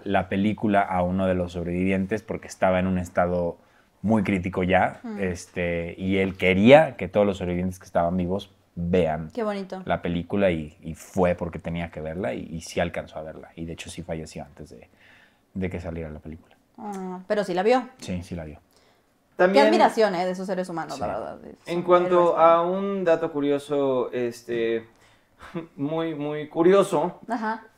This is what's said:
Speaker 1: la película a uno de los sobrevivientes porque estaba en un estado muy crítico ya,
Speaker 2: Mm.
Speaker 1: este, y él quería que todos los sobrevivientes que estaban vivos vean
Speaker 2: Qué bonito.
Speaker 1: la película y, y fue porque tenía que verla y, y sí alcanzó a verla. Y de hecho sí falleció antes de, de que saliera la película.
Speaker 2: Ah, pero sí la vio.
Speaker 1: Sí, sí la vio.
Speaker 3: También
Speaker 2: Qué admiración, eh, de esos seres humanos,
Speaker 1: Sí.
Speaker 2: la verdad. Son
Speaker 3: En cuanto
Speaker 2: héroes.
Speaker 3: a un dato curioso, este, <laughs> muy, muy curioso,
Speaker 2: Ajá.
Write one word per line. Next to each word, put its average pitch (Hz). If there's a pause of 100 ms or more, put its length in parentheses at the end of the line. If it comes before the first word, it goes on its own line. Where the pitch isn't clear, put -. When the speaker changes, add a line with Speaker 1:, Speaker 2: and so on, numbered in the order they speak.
Speaker 1:
la 98
película 101
a 90
uno 92
de 92
los 87
sobrevivientes 92
porque -
estaba 92
en 90
un 92
estado 87 (440)
muy 107
crítico 92
ya, 92
Speaker 2:
Mm. 110
Speaker 1:
este, 87
y 95
él 95
quería 110
que 90
todos 104
los 95
sobrevivientes 90
que -
estaban 85
vivos 92 (260)
vean 85
Speaker 2:
Qué 240
bonito. 202
Speaker 1:
la 175
película 95
y, 78
y 80
fue 87
porque 85
tenía 85
que -
verla 85
y, -
y 85
sí -
alcanzó 82
a 78
verla. 78
Y 82
de 82
hecho -
sí 87
falleció 80
antes -
de, 60 (680)
de 92
que 90
saliera 82
la 76
película. - (220)
Speaker 2:
Ah, 190
pero 208
sí 190
la 185
vio. 247
Speaker 1:
Sí, 90
sí 90
la 82
vio. 76 (720)
Speaker 3:
También 196
Speaker 2:
Qué 320
admiración, 226
eh, 180
de 185
esos 185
seres 180
humanos, 156
Speaker 1:
Sí. 135
Speaker 2:
la 104
verdad. 95
Son 143 (140)
Speaker 3:
En 170
cuanto 175
Speaker 2:
héroes. -
Speaker 3:
a 165
un 190
dato 165
curioso, 143
este, 117 (520)
<laughs> -
muy, 160
muy 147
curioso, 175
Speaker 2:
Ajá. 226 (140)